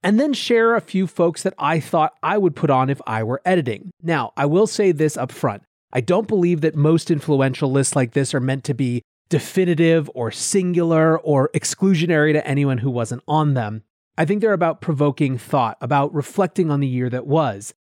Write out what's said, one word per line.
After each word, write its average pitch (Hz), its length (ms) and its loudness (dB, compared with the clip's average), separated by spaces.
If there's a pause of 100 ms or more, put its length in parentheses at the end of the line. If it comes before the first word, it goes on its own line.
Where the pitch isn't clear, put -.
and 208 160 2
then 285 140 0
share 233 420 2
a 208 60 0
few 185 260 -2
folks 170 360 -2
that 190 140 -2
I 151 220 0
thought 156 420 0
I 185 160 0
would 185 200 2
put 156 120 0
on 131 200 4
if 135 180 -2
I 110 160 -4
were 117 220 -4
editing. 160 460 -2 (100)
Now, 156 340 -4
I 143 120 0
will 190 200 2
say 196 240 2
this 151 240 0
up 127 160 -6
front. 107 320 -4 (300)
I 131 80 0
don't 190 260 0
believe 175 320 2
that 156 160 0
most 156 340 2
influential 135 640 0
lists 135 240 0
like 127 160 0
this 139 220 -2
are 131 80 0
meant 131 240 -4
to 143 80 -4
be 120 280 -2 (280)
definitive 165 840 2
or 113 160 -4
singular 165 920 2
or 143 340 2
exclusionary 160 800 2
to 151 120 0
anyone 139 340 0
who 135 100 -2
wasn't 120 400 -6
on 151 240 2
them. 110 300 -4 (340)
I 160 80 0
think 202 160 0
they're 220 100 2
about 170 300 -2
provoking 143 560 0
thought, 120 420 -2
about 143 340 0
reflecting 165 560 -2
on 143 120 0
the 139 60 0
year 127 220 -2
that 127 180 -6
was, 127 460 -2 (140)